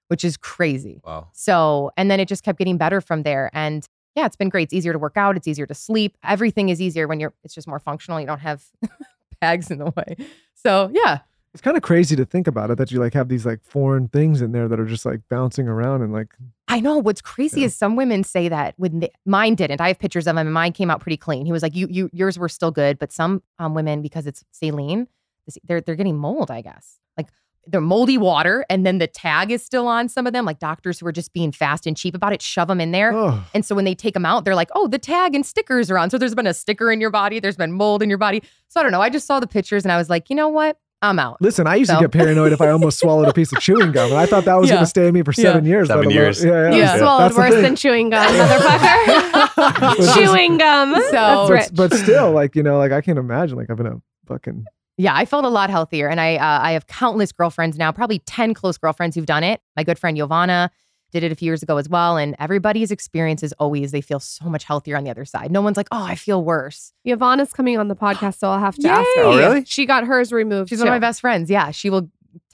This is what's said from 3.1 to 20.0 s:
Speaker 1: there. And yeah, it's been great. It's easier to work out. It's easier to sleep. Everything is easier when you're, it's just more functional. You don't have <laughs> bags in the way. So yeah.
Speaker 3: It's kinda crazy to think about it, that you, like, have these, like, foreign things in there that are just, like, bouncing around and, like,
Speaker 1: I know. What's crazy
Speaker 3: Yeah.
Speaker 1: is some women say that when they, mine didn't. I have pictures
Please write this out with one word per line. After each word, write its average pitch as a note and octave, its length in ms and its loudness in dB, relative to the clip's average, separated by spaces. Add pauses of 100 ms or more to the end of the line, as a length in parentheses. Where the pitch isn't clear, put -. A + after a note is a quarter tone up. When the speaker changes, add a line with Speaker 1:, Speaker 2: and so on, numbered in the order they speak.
Speaker 1:
there. C3+ 280 -4
And D3+ 320 -6 (300)
yeah, A3 100 -2
it's G#3+ 120 -4
been G3 120 -4
great. F3 200 -2
It's - 40 -10
easier E3+ 220 -2
to D#3+ 40 -4
work D3 200 -6
out. G3+ 180 0
It's D#3+ 120 -8
easier D3 180 -6
to D3 80 -14
sleep. G#3+ 500 -4
Everything G3+ 460 -2
is E3+ 100 -2
easier E3 260 -4
when D#3 140 -6
you're, D3+ 220 -8
it's - 120 -20
just D#3+ 140 -18
more C#3+ 120 -10
functional. D#3 380 -10
You D3 80 -10
don't C#3 140 -8
have D3+ 240 -10 (160)
<laughs> - 600 -16
bags E3+ 280 -2
in D3 80 -8
the D3 180 -6
way. F3+ 200 -10 (380)
So G3 400 0
yeah. B3+ 240 2 (360)
Speaker 3:
It's - 80 -20
kinda D4+ 180 0
crazy E3+ 360 2
to C3 100 0
think F3+ 200 -4
about A2+ 240 -4
it, A#2+ 60 -2
that B2 160 -4
you, B2+ 80 -2
like, A#2+ 140 -2
have B2+ 160 -2
these, A#2+ 160 -4
like, A2+ 180 -6
foreign C3+ 440 -2
things D3 340 0
in A#2 100 -4
there A#2 160 -2
that A2+ 100 -2
are A2+ 60 -2
just, A2 220 -6
like, A#2+ 140 -6 (100)
bouncing B2+ 380 -4
around B2 340 -2
and, G#2+ 100 -6
like, G#2+ 220 -8 (340)
Speaker 1:
I A#3+ 120 -2
know. D4 180 0
What's G#3+ 240 -2
crazy - 380 -6
Speaker 3:
Yeah. C4+ 80 0
Speaker 1:
is - 60 -6
some G#3+ 220 -2
women A#3 280 -2
say F3 240 -4
that D3+ 280 -6
when E3 240 -4
they, E3 100 -6 (140)
mine G#3+ 300 2
didn't. C#3+ 260 -4
I F3 80 0
have F#3 100 -2
pictures F3 280 -4